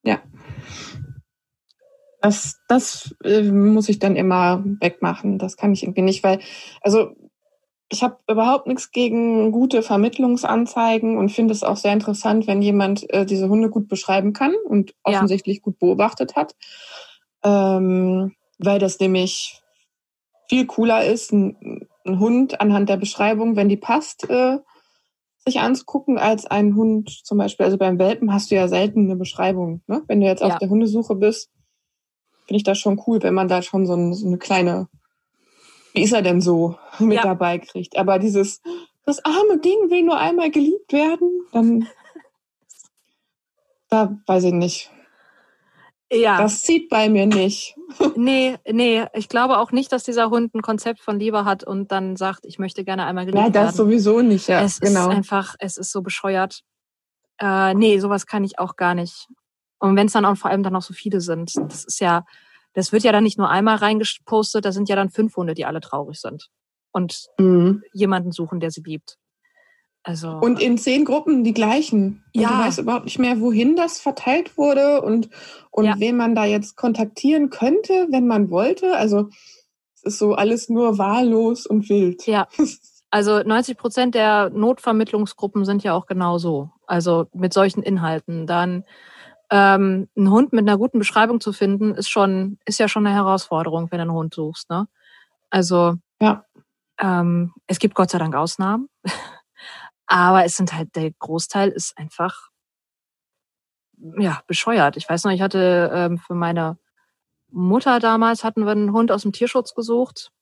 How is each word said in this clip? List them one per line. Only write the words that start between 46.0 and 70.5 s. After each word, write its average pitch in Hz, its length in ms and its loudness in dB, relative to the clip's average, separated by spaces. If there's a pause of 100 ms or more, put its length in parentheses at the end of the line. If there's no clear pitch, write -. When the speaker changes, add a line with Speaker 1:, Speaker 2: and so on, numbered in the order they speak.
Speaker 2:
Ja. 220 260 4
Speaker 1:
Das 208 240 0
zieht 330 280 0
bei 214 200 2
mir 202 160 4
nicht. 202 500 0 (240)
<laughs> - 160 2
Speaker 2:
Nee, 262 420 0 (120)
nee. 226 440 2
Ich 214 160 -8
glaube 247 300 2
auch 233 120 -2
nicht, 262 200 -2
dass 254 120 -2
dieser 233 280 0
Hund 233 240 -2
ein 220 60 -4
Konzept 220 400 -6
von 208 180 -6
Liebe 214 260 -2
hat 196 180 -2
und 196 280 -8
dann 190 240 -4
sagt, 190 300 -8
„Ich - 140 -20
möchte 190 240 -8
gerne 190 220 -6
einmal 180 200 -6
geliebt 196 180 0
Speaker 1:
Nein, 226 100 2
das 208 100 4 (120)
Speaker 2:
werden.“ - 20 -6
Speaker 1:
sowieso 220 440 4
nicht, 208 260 2
ja, 185 160 2
Speaker 2:
Es 202 160 -2
Speaker 1:
genau. 185 300 2
Speaker 2:
ist 196 60 2
einfach, 196 440 -4
es 190 180 -10
ist 185 140 -10
so 196 100 -6
bescheuert. 190 600 -4 (800)
Äh, 190 360 0
nee, 208 240 4
sowas 202 260 -4
kann 208 180 -4
ich 196 160 -6
auch 185 160 -6
gar 175 200 0
nicht. 175 320 -8 (520)
Und 196 160 2
wenn's 208 180 2
dann 208 120 2
auch 202 100 2
vor - 140 -6
allem 196 140 -2
dann 185 100 -4
noch 185 80 -2
so 180 140 -16
viele 196 260 -4
sind, 170 340 -6 (140)
das - 160 -16
ist - 140 -10
ja, 170 260 0 (480)
das 185 180 -4
wird 214 120 2
ja 226 80 4
dann 208 120 4
nicht 214 140 0
nur 202 120 0
einmal 208 280 2
reingepostet, 214 880 -2
da 196 60 -2
sind 196 180 -4
ja 202 60 0
dann 196 160 0
fünf 220 240 -2
Hunde, 170 180 -4
die - 120 -6
alle 151 160 -6
traurig 147 380 -10
sind - 300 -14 (420)
und 180 360 -6 (120)
Speaker 1:
Mhm. 185 440 6 (100)
Speaker 2:
jemanden 190 380 -2
suchen, 170 280 -8
der 165 120 -4
sie 160 100 -14
liebt. 156 360 -14 (840)
Also 165 360 -10
Speaker 1:
Und 240 220 2